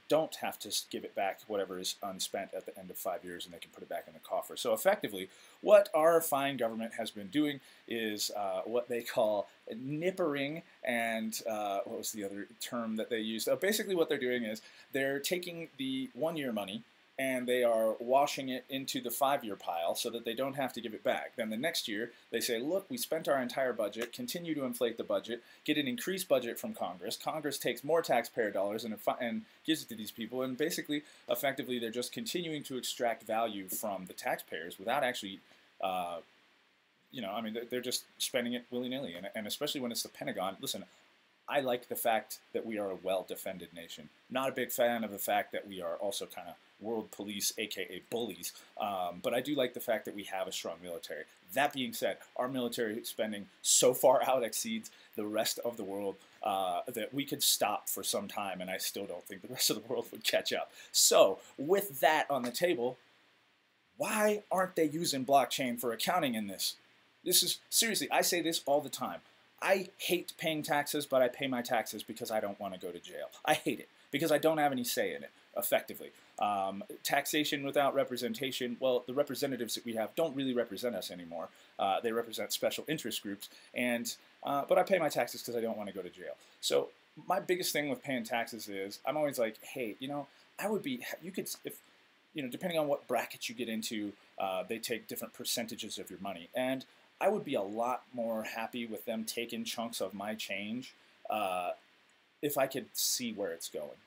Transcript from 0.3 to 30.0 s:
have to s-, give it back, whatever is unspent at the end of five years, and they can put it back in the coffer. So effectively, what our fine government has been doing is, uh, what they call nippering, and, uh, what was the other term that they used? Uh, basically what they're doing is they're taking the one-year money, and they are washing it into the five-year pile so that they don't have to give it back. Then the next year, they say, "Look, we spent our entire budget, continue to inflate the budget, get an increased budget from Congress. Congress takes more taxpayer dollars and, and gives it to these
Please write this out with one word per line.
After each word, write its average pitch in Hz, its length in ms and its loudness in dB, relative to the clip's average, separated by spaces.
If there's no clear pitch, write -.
have - 240 -4
to - 80 -10
s-, - 240 -2
give 113 120 -6
it - 120 -12
back, 95 320 0
whatever 95 320 -2
is 92 240 -4
unspent 95 500 -6
at 95 120 -8
the - 120 -14
end 92 140 -12
of - 60 -12
five 87 260 -4
years, 87 220 -8
and 90 80 -14
they 85 40 -14
can - 140 -16
put - 100 -16
it 90 80 -10
back 85 180 -4
in 82 60 -18
the 78 60 -20
coffer. 85 360 -4
So - 180 2
effectively, 117 560 2
what 202 340 10
our 160 260 8
fine 139 360 2
government 113 380 0
has 110 140 -4
been 101 180 -8
doing 143 320 2
is, 110 500 -2
uh, 95 280 0
what 120 220 2
they 120 140 -2
call 107 460 2
nippering, 151 880 0
and, 113 640 0
uh, 104 360 0
what 110 120 -8
was 104 140 -6
the 107 120 -6
other 98 240 -6
term 113 360 -2
that 107 120 -2
they 113 100 0
used? 110 300 -2
Uh, 135 60 4
basically 202 400 2
what 160 140 4
they're 143 100 0
doing 123 240 0
is 110 180 -4
they're 135 260 0
taking 170 600 -2
the 131 360 -2
one-year 143 380 -2
money, 104 320 -4
and 131 260 0
they 123 200 4
are 113 340 6
washing 135 480 4
it 127 220 -4
into 135 320 -4
the 120 100 -4
five-year 131 460 2
pile 85 360 0
so - 160 -2
that 113 140 -6
they 117 100 -2
don't 135 220 -2
have 135 160 0
to - 80 -10
give 110 140 -6
it 98 100 -8
back. 82 320 0
Then 110 140 -2
the 110 80 -4
next 160 320 -2
year, 113 240 -4
they 117 80 2
say, 113 200 2
"Look, 165 300 0
we 127 80 -4
spent 160 300 -2
our 139 140 4
entire 123 320 0
budget, 110 400 -2
continue 175 420 -4
to 143 80 -2
inflate 120 320 0
the - 80 -4
budget, 104 400 -2
get 147 120 2
an 147 80 0
increased 180 440 -2
budget 117 280 2
from 110 160 -6
Congress. 92 440 -6
Congress 147 400 -4
takes 120 260 -2
more 160 180 4
taxpayer 120 500 2
dollars 101 340 0
and, 107 120 -4
and 113 220 -2
gives 160 180 0
it - 60 -14
to 113 60 -10
these 107 160 -8